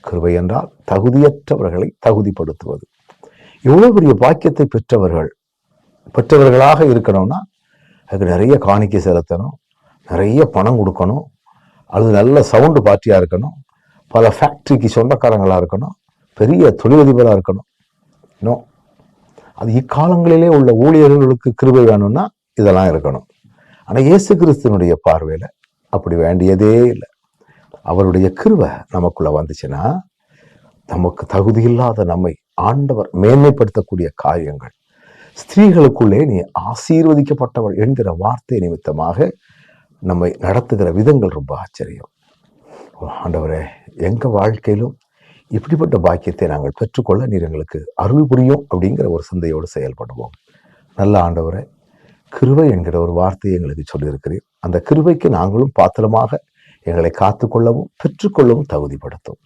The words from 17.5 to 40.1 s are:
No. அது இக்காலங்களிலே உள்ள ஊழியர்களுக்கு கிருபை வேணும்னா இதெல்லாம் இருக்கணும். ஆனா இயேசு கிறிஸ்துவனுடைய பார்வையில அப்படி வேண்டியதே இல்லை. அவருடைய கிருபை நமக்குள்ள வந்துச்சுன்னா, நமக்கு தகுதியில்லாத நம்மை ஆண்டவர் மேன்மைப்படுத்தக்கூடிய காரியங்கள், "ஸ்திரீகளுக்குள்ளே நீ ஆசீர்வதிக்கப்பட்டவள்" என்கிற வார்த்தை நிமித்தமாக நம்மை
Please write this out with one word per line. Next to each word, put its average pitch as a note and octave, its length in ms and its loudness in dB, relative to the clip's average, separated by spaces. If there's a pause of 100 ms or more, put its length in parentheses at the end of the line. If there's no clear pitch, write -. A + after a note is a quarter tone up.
No. - 120 -2 (1000)
அது - 260 -8
இக்காலங்களிலே E3+ 680 2 (100)
உள்ள B2+ 140 4 (140)
ஊழியர்களுக்கு C#3+ 760 4
கிருபை C3 240 4
வேணும்னா A2 420 2 (360)
இதெல்லாம் F#2+ 300 4
இருக்கணும். C#2+ 360 -6 (600)
ஆனா A2 200 -2
இயேசு F#3+ 280 4
கிறிஸ்துவனுடைய G#2+ 600 2 (140)
பார்வையில D#2+ 360 -4 (440)
அப்படி F2+ 260 -4
வேண்டியதே F#2 580 2 (200)
இல்லை. - 160 -14 (840)
அவருடைய F#2 360 2 (120)
கிருபை G3+ 300 0 (260)
நமக்குள்ள F2 420 -4
வந்துச்சுன்னா, D2+ 460 -8 (1040)
நமக்கு F2+ 340 -6 (100)
தகுதியில்லாத A2+ 680 0 (100)
நம்மை F2+ 200 -4 (360)
ஆண்டவர் C3 440 -4
மேன்மைப்படுத்தக்கூடிய G#2+ 920 0 (160)
காரியங்கள், D2 500 -6 (640)
"ஸ்திரீகளுக்குள்ளே D3 840 4
நீ A2+ 120 -2 (300)
ஆசீர்வதிக்கப்பட்டவள்" C#3 1160 -2
என்கிற A#2+ 340 -2
வார்த்தை A2+ 420 -4
நிமித்தமாக E2 680 -4 (840)
நம்மை F2 200 -2 (160)